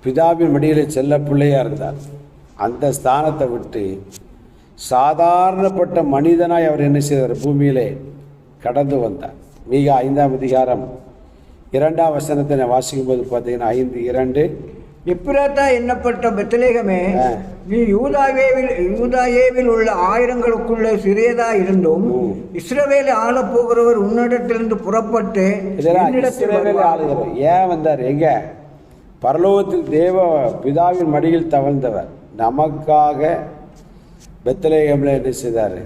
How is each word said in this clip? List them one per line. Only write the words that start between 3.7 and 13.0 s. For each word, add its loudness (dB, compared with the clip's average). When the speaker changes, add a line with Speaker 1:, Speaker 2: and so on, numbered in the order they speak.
Speaker 1:
சாதாரணப்பட்ட 2
மனிதனாய் 4
அவர் 0
என்ன 2
செய்தார்? 0
பூமியிலே 2
கடந்து 0
வந்தார். -6
மீகா 2
ஐந்தாம் 2
அதிகாரம் 0
இரண்டாம் 0
வசனத்தை -2
நான் 0
வாசிக்கும் -2